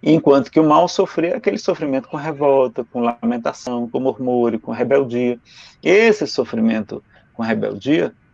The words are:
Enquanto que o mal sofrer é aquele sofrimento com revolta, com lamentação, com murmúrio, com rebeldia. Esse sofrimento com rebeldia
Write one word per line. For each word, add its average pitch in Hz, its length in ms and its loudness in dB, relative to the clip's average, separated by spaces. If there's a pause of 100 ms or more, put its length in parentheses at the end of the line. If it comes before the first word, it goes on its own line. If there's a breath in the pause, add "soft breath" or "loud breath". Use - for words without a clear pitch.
Enquanto 147 500 4
que - 80 4
o 156 40 6
mal 156 240 6
sofrer 175 460 -2
é - 40 -4
aquele 208 200 -2
sofrimento 143 500 -4
com 156 100 -10
revolta, 139 680 0
com 120 160 -10
lamentação, 120 880 -4
com 127 100 -4
murmúrio, 123 600 -2
com - 120 -12
rebeldia. 120 680 -2 (420 loud breath)
Esse 208 460 2
sofrimento 110 760 -4 (300 soft breath)
com - 80 -12
rebeldia 113 720 -2 (200)